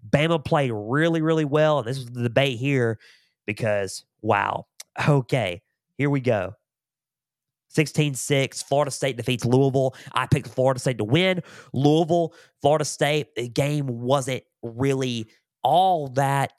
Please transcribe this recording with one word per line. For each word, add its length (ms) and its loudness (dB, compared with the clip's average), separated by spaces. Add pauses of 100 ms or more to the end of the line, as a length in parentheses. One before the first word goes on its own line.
Bama 340 2
played 300 0
really, 480 0
really 240 2
well, 360 2
and 60 -8
this 120 -6
was 80 -12
the 160 -8
debate 360 0
here 400 0 (480)
because, 600 -4 (160)
wow. 420 0 (440)
Okay, 540 0 (340)
here 140 0
we 100 0
go. 340 -2 (1120)
Sixteen 460 0
six, 460 -2
Florida 300 -2
State 260 -4
defeats 280 -4
Louisville. 500 2 (180)
I 140 -2
picked 220 0
Florida 320 0
State 180 -2
to 60 -2
win. 380 2 (300)
Louisville, 600 2 (260)
Florida 240 2
State, 520 -2
the 120 -6
game 380 -2
wasn't 560 -2 (200)
really 680 -2 (340)
all 460 2
that 500 0